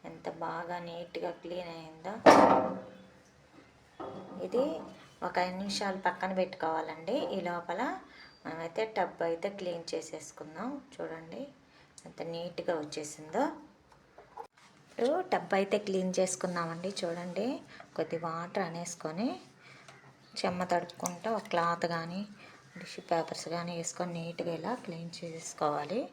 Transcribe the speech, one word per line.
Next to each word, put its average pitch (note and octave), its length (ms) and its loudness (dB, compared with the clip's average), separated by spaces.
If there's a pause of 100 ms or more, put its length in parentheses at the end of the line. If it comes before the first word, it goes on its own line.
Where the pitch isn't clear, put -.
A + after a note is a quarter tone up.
ఎంత E3 240 -10 (100)
బాగా E3+ 420 -4
నీట్‌గా E3+ 540 -6
క్లీన్ F3 360 -6
అయిందో. E3 440 -8 (2250)
ఇది A3 220 4 (580)
ఒక F3 180 -2
ఐదు F#3 180 2
నిమిషాలు G3 420 0
పక్కన F#3+ 340 2
పెట్టుకోవాలండి. D#3+ 840 0 (140)
ఈ G3 120 0
లోపల F3 400 -2 (560)
మనమైతే E3 520 -4
టబ్ F3+ 320 0
అయితే E3+ 280 2
క్లీన్ F3+ 360 -4
చేసేసుకుందాం. D#3+ 840 -6 (200)
చూడండి E3 520 -8 (640)
ఎంత - 240 -12
నీట్‌గా E3+ 480 -2
వచ్చేసిందో. D3+ 680 -2 (1400)
ఇప్పుడు - 280 0 (180)
టబ్ F3 260 0
అయితే G3 260 4
క్లీన్ F#3 340 0
చేసుకుందామండి. F3+ 760 0
చూడండి F3+ 560 -2 (460)
కొద్ది E3 260 -2
వాటర్ E3+ 460 -2
అనేసుకొని E3+ 600 -4 (1080)
చెమ్మ F3+ 280 0
తడుపుకుంటూ F3+ 680 0
ఒక G#3+ 160 0
క్లాత్ E3+ 400 4
కానీ E3+ 340 -2 (500)
టిష్యూ F3 340 -12
పేపర్స్ E3 440 2
కానీ F3 260 -2
వేసుకొని F3 400 -4
నీట్‌గా E3+ 380 -2
ఇలా E3+ 240 -2
క్లీన్ E3 380 -8
చేసుకోవాలి. D#3+ 840 0 (120)